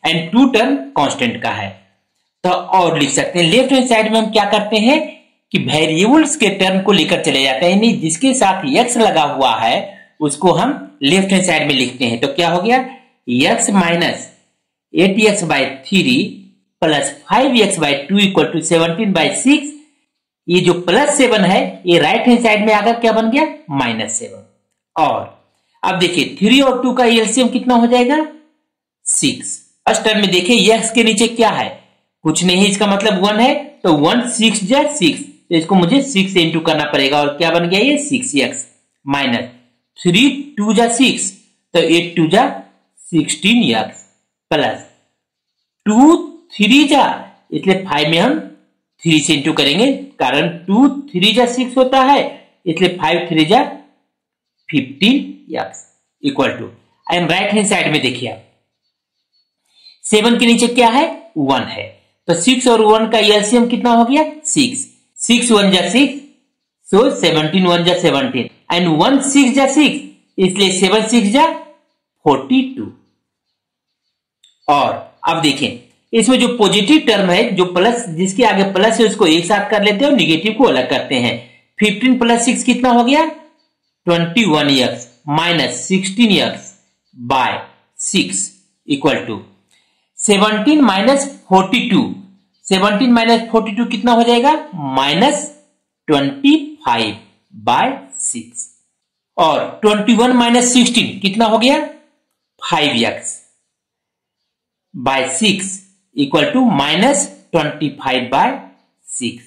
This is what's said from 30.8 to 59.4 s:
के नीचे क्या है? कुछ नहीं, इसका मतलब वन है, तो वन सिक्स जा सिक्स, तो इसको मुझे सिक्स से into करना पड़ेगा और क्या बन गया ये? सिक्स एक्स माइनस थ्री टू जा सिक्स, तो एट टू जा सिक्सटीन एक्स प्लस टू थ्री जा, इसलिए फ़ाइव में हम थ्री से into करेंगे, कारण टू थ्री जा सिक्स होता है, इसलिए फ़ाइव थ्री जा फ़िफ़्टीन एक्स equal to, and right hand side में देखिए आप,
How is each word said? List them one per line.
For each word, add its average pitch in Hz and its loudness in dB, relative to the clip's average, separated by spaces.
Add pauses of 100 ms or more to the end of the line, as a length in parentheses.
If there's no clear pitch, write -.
के 233 2
नीचे 220 2
क्या 233 0
है? 127 -6 (560)
कुछ 160 -2
नहीं, 185 2
इसका 208 -2
मतलब 196 0
वन 214 0
है, 269 2 (300)
तो 180 2
वन 190 0
सिक्स 220 -2
जा 269 2 (120)
सिक्स, - -2
तो - -8
इसको 160 0
मुझे 190 4
सिक्स 190 -2
से 175 2
into 160 -2
करना 151 -2
पड़ेगा 139 0
और 143 -2
क्या 165 -2
बन 170 0
गया 190 0
ये? 277 2
सिक्स - -6
एक्स 123 -4 (380)
माइनस 139 -4 (500)
थ्री 202 2 (300)
टू 208 0
जा 233 2
सिक्स, - 0 (420)
तो 175 4
एट 165 0
टू 160 2
जा 226 2 (600)
सिक्सटीन 196 0 (140)
एक्स - -8 (460)
प्लस 131 -2 (1000)
टू 262 6 (360)
थ्री 240 4
जा, 277 2 (440)
इसलिए 185 0
फ़ाइव 151 -2
में 165 2
हम 262 0 (640)
थ्री 160 2
से 156 0
into 147 -2
करेंगे, 151 0 (280)
कारण 143 0 (180)
टू 226 4 (220)
थ्री 185 0
जा 240 2
सिक्स 247 -4
होता 262 2
है, 269 4 (460)
इसलिए 175 0
फ़ाइव 160 -2
थ्री 160 0
जा 220 2 (1040)
फ़िफ़्टीन 170 -2
एक्स - -12 (360)
equal 135 -2
to, 110 -12 (380)
and 170 -2
right 196 -2
hand 208 0
side 160 -2
में 151 0
देखिए 120 -6
आप, - -18 (1600)